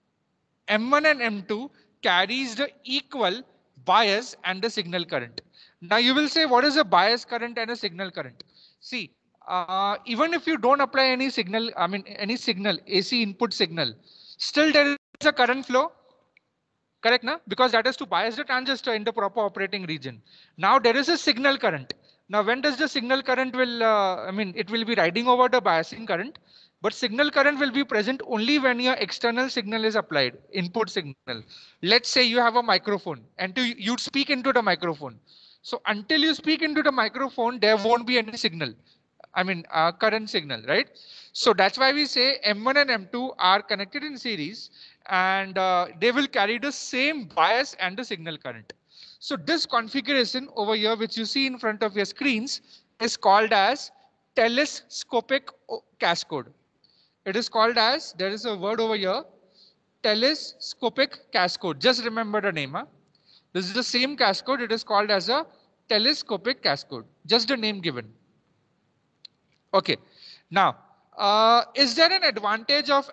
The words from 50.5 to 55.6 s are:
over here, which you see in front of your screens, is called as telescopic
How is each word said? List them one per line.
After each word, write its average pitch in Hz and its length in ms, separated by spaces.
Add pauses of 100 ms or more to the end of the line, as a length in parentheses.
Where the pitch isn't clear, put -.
over 220 200
here, 220 200
which 220 220
you 220 80
see 269 220
in 254 100
front 214 240
of 214 140
your 202 100
screens, 254 560 (400)
is - 160
called 214 360
as 202 360 (460)
telescopic 254 1120 (180)